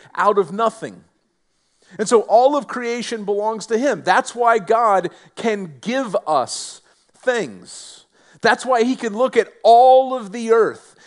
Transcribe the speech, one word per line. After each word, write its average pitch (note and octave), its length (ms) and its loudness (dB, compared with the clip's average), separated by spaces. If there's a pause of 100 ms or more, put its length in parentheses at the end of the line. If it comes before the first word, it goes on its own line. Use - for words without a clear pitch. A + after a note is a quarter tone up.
(140)
out G3 240 0
of F3 140 0
nothing. F#3+ 540 -6 (920)
And G#3 100 -4
so A3 140 4
all B3 340 4
of C#4 120 -4
creation A#3 580 -8
belongs G#3 420 -4
to A3 120 -2
Him. A#3 240 -2
That's F#3+ 320 0
why A#3 240 2
God G3 500 0 (260)
can G3 460 -6
give A#3 340 -4 (120)
us - 540 -4 (340)
things. D3 880 -8 (380)
That's A#3 220 0
why A#3+ 200 0
He B3 120 -2
can G#3 220 -8
look B3 180 -2
at A3+ 160 0 (120)
all B3+ 500 6
of A3 180 -8
the A3+ 200 -4
earth G#3+ 420 0 (140)